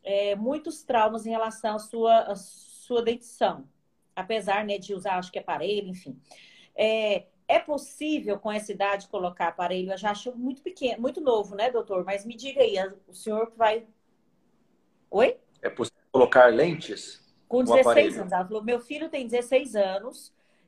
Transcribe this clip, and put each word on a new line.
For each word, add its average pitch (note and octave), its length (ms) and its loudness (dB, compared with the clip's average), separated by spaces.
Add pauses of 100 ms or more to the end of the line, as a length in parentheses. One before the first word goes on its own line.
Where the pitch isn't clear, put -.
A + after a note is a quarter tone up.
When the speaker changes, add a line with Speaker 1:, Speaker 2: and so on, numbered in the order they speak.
Speaker 1:
é, G3+ 320 -2
muitos D4 480 -6
traumas A3 420 0
em A3+ 60 -6
relação A3+ 460 -4
à - 20 -8
sua, A3+ 400 4 (120)
à G3+ 40 -4
sua - 640 -6
dentição, A3 680 -4 (480)
apesar, G3+ 500 -2
né, G3+ 120 -4
de G3 160 -10
usar, F#3+ 240 -4
acho F3+ 140 -8
que G3 80 -10
aparelho, F#3 480 -4
enfim. F#3 320 -14 (560)
É, G#3+ 500 0 (220)
é D4+ 120 4
possível, C#4+ 760 -4
com G#3 140 -8
essa G#3+ 200 -6
idade, G3 360 -2
colocar F3+ 400 -4
aparelho?" F#3 460 -4
Eu F#3+ 40 -6
já G#3 140 -2
acho A#3+ 240 -8
muito B3+ 260 -8
pequeno, B3+ 400 -6
muito C#4 200 -4
novo, G#3+ 340 0
né, A3+ 160 0
doutor? G#3 340 -4
Mas G3 180 -6
me A#3 120 -12
diga C4 260 -2
aí, G#3 160 4
a, F#3+ 160 -4 (140)
o - 80 -20
senhor A3 340 -4
que A3+ 80 -20
vai A3+ 260 2 (1300)
Oi? B3+ 280 2 (240)
Speaker 2:
É - 100 -4
possível - 300 -6 (100)
colocar B2+ 420 8
lentes - 680 -2 (260)
Speaker 1:
Com A#3+ 120 0
Speaker 2:
no B3+ 40 2
Speaker 1:
dezesseis B3 240 6
Speaker 2:
aparelho? - 340 6
Speaker 1:
anos. F#3 120 -8
Ela F#3 120 0
falou, G#3+ 180 -8
"Meu A#3+ 160 -2
filho D4 300 -10
tem C#4+ 160 -6
dezesseis A#3+ 500 -2
anos G3+ 560 -4 (360)